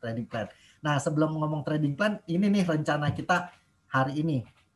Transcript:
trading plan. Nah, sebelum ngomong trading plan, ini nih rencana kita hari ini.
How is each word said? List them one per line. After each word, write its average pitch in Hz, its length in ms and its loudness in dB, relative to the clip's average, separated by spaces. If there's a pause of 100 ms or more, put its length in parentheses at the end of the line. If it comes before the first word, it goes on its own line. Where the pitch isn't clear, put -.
trading 117 240 -6
plan. 107 240 -6 (320)
Nah, 147 160 0
sebelum 156 400 0
ngomong 151 240 -2
trading 151 320 0
plan, 208 320 0
ini 180 240 2
nih 196 160 4
rencana 151 480 0
kita 180 400 -2 (320)
hari 139 400 0
ini. 143 160 0 (340)